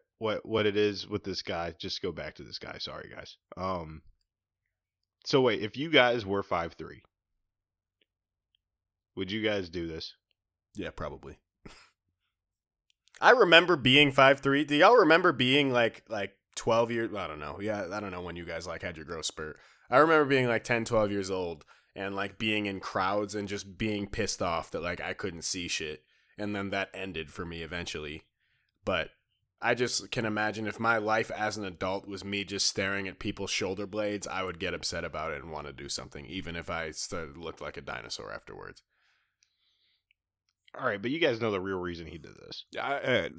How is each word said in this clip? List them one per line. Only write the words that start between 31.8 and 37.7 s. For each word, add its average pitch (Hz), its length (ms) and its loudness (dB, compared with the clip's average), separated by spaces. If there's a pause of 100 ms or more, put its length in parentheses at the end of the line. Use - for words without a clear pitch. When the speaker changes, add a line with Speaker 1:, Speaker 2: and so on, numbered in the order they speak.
Speaker 2:
was 95 160 -10
me 98 220 -4
just 98 200 -2
staring 98 440 0
at - 100 -12
people's 98 320 -6
shoulder 98 340 -4
blades, 104 400 -4
I 92 180 -4
would 90 140 -6
get 87 160 -4
upset 85 300 -4
about 78 300 -6
it 69 100 -8
and 80 80 -12
wanna 73 220 -10
do 67 160 -12
something, 65 380 -8
even 85 280 -8
if 85 140 -8
I 82 220 -4
st-, 78 460 -8
looked 80 220 -10
like 73 160 -10